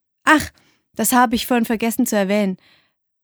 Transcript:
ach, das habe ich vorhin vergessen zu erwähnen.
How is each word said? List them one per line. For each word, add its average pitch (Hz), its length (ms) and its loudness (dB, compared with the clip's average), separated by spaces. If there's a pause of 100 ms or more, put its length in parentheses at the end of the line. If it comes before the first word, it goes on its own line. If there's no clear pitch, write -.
(260)
ach, 302 240 2 (440)
das 220 200 -2
habe 247 220 2
ich - 120 -6
vorhin 233 180 0
vergessen 226 400 -2
zu 220 120 -2
erwähnen. 196 400 0 (680)